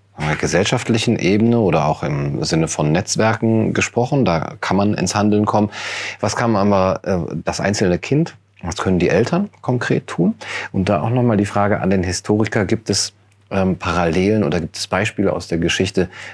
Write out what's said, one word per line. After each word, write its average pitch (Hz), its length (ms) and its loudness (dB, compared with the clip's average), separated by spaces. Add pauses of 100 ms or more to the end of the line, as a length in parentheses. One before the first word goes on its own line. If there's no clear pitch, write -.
(160)
einer 76 200 -2
gesellschaftlichen 120 840 0
Ebene 110 420 2
oder 80 260 2
auch - 180 -2
im 143 400 -4
Sinne 160 240 0
von 78 240 0
Netzwerken 107 840 0
gesprochen, 123 520 0
da 165 340 -2
kann - 160 -2
man 190 180 2
ins - 220 -2
Handeln 104 300 2
kommen. 104 240 2 (500)
Was - 160 -2
kann 117 160 0
man 101 220 2
aber, 92 580 0
äh, - 120 -6
das - 180 -4
einzelne 98 380 0
Kind, 151 360 0 (260)
was 92 160 -6
können 92 220 0
die 85 100 2
Eltern 170 400 2 (120)
konkret 127 460 -2
tun? 190 280 0 (360)
Und 95 180 0
da 95 120 2
auch 98 80 0
nochmal 120 280 2
die 104 80 2
Frage 101 340 0
an 92 100 0
den 95 140 2
Historiker, 107 600 0
gibt - 240 -2
es, - 240 -2 (380)
ähm, 95 260 0
Parallelen 90 680 0
oder 82 160 0
gibt 80 160 -6
es - 120 -8
Beispiele 98 440 0
aus 90 160 -4
der 85 100 -2
Geschichte, 90 520 0 (240)